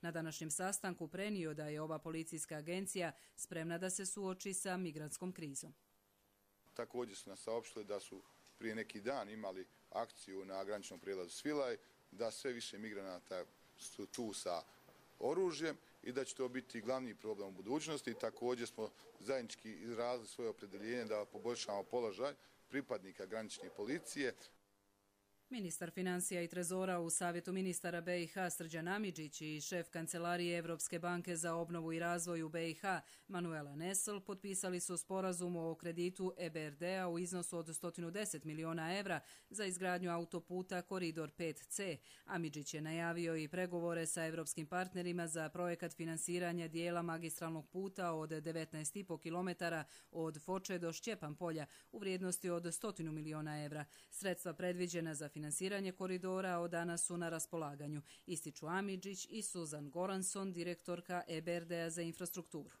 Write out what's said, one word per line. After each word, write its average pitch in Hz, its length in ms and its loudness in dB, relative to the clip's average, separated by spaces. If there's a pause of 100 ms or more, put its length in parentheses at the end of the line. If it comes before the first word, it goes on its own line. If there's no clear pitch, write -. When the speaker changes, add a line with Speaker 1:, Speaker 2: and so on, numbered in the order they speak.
Speaker 1:
na 170 100 -2
današnjem 160 400 -2
sastanku 185 560 0
prenio 185 460 0
da 151 140 -2
je 151 140 0
ova 156 180 0
policijska 160 560 -2
agencija 175 560 0 (240)
spremna 170 420 0
da 185 120 2
se 190 160 0
suoči 190 480 0
sa 185 240 2
migrantskom 160 560 -2
krizom. 147 400 -6 (1000)
Speaker 2:
Također 117 440 -2
su - 120 -12
nas 95 100 -10
saopštili 113 460 -2
da 101 140 0
su 95 220 -10 (360)
prije 110 180 -2
neki 107 260 -4
dan 113 280 0
imali 98 360 -4 (240)
akciju 98 560 -4
na 95 180 -2
graničnom 101 360 -4
prijelazu 92 300 -2
Svilaj, 139 480 0 (340)
da 110 200 0
sve 127 220 -2
više 117 240 -6
migranata 95 680 -4 (320)
su - 280 -8
tu 113 280 -2
sa 87 300 0 (560)
oružjem 160 580 2 (260)
i 127 80 -4
da 131 140 2
će - 100 -8
to 127 140 2
biti 120 320 -4
glavni 123 340 0
problem 101 340 -2
u - 20 -8
budućnosti. 131 640 0
Također 117 540 0
smo 110 220 -4 (300)
zajednički 110 520 -2
izrazili 113 560 -2
svoje 117 220 -2
opredeljenje 104 560 -2
da 107 260 2
poboljšamo 104 520 0
položaj 120 500 2 (360)
pripadnika 101 560 -2
granične 107 520 -4
policije. 131 560 0 (1160)
Speaker 1:
Ministar 180 420 -2
financija 180 500 2
i 170 60 2
trezora 180 520 2
u 170 100 2
Savjetu 175 440 2
ministara 175 480 2
B 175 220 2
I 160 40 -2
H 185 220 0
Srđan 165 380 -2
Amidžić 175 540 0
i 156 200 -2
šef 170 280 -2
Kancelarije 170 680 2
Evropske 165 420 0
banke 175 360 2
za 165 200 2
obnovu 165 380 0
i 165 60 2
razvoj 170 440 2
u 156 60 0
B 165 200 2
I 160 40 0
H 180 280 2 (260)
Manuela 160 480 0
Nessel 190 440 2
potpisali 190 600 -2
su 175 180 0
sporazum 180 580 2
o 165 200 2
kreditu 175 640 0
E 170 120 0
B 156 160 -2
R 147 100 -4
D-a 180 320 2
u 170 120 2
iznosu 175 380 0
od 160 180 -2
stotinu 170 360 -2
deset 196 320 -2
miliona 160 560 0
evra 185 200 2 (300)
za 208 160 0
izgradnju 180 460 2
autoputa 180 720 0
Koridor 160 500 0
pet 165 380 -2
C. 185 280 0 (280)
Amidžić 156 480 0
je 151 80 0
najavio 165 540 2
i 156 120 0
pregovore 170 580 2
sa 160 200 2
evropskim 160 420 0
partnerima 180 600 2
za 156 220 0
projekat 175 440 0
finansiranja 170 760 2
dijela 170 340 2
magistralnog 165 680 -2
puta 190 440 0
od 156 160 0
devetnaest 156 680 -2
i 202 80 -4
po 170 140 -2
kilometara 170 680 0 (280)
od 160 320 -2
Foče 185 360 0
do 165 140 2
Šćepan 160 420 -2
polja 160 300 0 (260)
u 226 80 -8
vrijednosti 185 500 2
od 170 240 2
stotinu 170 380 0
miliona 151 520 -2
evra. 147 220 -2 (240)
Sredstva 180 440 0
predviđena 175 600 2
za 147 220 -2
finansiranje 185 540 2
koridora 185 680 2
od 170 120 2
danas 170 340 2
su 175 120 2
na 170 120 2
raspolaganju, 151 720 0 (240)
ističu 156 420 -4
Amidžić 190 600 0
i 220 120 -4
Suzan 151 480 -4
Goranson, 190 640 2
direktorka 175 760 -2
E 165 140 0
B 170 140 2
R 170 100 0
D-a 170 240 0
za 170 120 -2
infrastrukturu. 170 680 -4 (100)